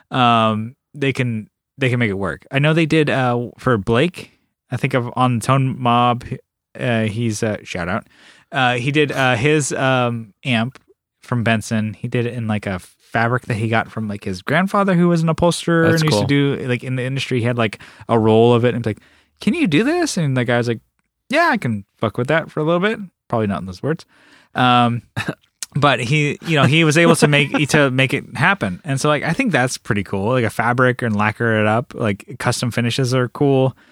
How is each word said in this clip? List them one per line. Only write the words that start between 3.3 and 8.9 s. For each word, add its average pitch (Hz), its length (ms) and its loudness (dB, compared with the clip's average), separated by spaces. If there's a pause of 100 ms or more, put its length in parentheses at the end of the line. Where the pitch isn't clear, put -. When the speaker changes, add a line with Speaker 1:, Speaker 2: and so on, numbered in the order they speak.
Speaker 1:
for 123 180 0
Blake. 117 540 -2 (400)
I 123 60 -4
think 135 160 -2
of 120 240 -2
on 123 240 2
Tone 135 380 0
Mob. 120 440 2 (560)
Uh, 117 240 -2
he's, 110 400 -4
uh, 107 200 -2
shout 87 260 -8
out. 107 180 -6 (440)
Uh, 127 240 0
he 123 160 -4